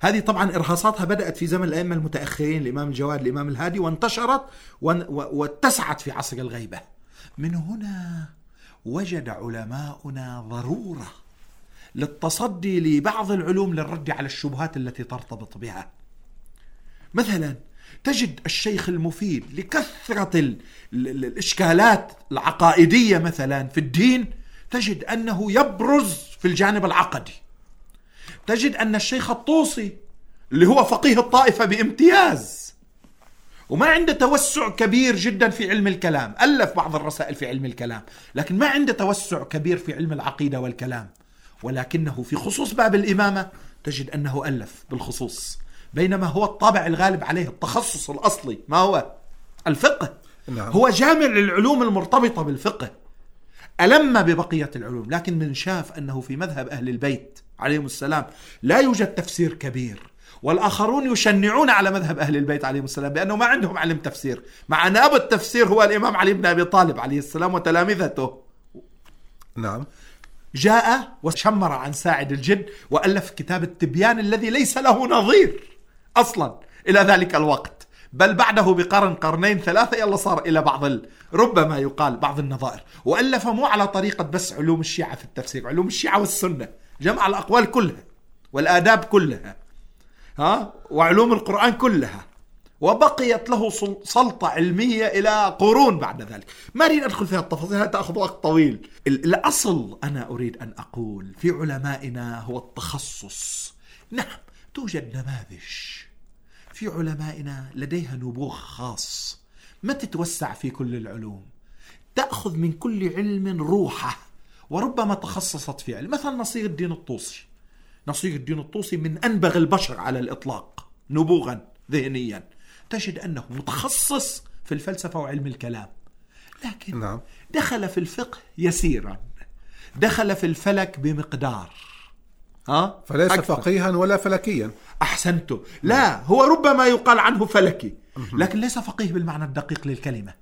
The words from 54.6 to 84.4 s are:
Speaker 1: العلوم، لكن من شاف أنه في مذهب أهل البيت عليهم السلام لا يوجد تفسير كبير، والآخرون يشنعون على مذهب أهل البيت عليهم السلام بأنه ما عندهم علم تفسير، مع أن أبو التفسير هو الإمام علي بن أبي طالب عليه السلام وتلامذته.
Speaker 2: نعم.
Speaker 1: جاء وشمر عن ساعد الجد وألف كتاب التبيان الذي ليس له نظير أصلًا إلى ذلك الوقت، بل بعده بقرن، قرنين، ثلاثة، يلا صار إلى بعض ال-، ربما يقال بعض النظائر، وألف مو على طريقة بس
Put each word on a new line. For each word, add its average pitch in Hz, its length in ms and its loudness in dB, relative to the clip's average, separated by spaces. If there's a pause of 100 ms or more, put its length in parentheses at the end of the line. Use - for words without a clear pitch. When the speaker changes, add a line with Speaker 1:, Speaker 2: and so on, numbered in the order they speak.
Speaker 1:
العلوم، 117 340 -8
لكن 165 300 -2
من 156 140 -4
شاف 180 380 -6
أنه 135 300 -8
في 131 140 -10
مذهب 143 320 -6
أهل 127 220 -6
البيت 127 500 -4 (200)
عليهم 147 260 0
السلام 139 400 -4 (380)
لا 160 160 6
يوجد 233 360 2
تفسير 165 380 -2
كبير، 127 460 -8 (440)
والآخرون 214 680 2
يشنعون 214 580 4
على 196 220 4
مذهب 165 280 -2
أهل 147 180 0
البيت 143 280 0
عليهم 135 180 -2
السلام 139 300 -6
بأنه 190 220 0
ما 226 100 2
عندهم 226 320 2
علم 160 200 0
تفسير، 131 460 -8 (260)
مع 160 180 4
أن 190 100 4
أبو 285 180 8
التفسير 233 520 4
هو 214 160 6
الإمام 208 340 2
علي 190 160 4
بن 185 120 -2
أبي 175 180 4
طالب 175 360 4
عليه 135 200 -2
السلام 165 340 -2
وتلامذته. 170 880 0 (1120)
Speaker 2:
نعم. 113 300 -6 (720)
Speaker 1:
جاء 220 680 2
وشمر 185 480 0
عن 139 220 -6
ساعد 139 380 0
الجد 139 340 0 (260)
وألف 190 380 2
كتاب 180 340 -6
التبيان 180 560 0
الذي 214 300 0
ليس 262 280 0
له 262 300 4
نظير 247 560 4 (540)
أصلًا 202 420 2 (280)
إلى 196 120 8
ذلك 180 360 6
الوقت، 151 520 0 (260)
بل 185 200 6
بعده 220 280 4
بقرن، 185 520 4
قرنين، 165 460 0
ثلاثة، 220 380 2
يلا 208 180 0
صار 190 300 -2
إلى 160 160 4
بعض 143 240 0
ال-، 131 240 -4 (240)
ربما 170 440 4
يقال 139 400 -2
بعض 143 220 -2
النظائر، 135 440 -8 (220)
وألف 240 420 0
مو 240 180 0
على 208 220 2
طريقة 196 360 -2
بس 170 300 -4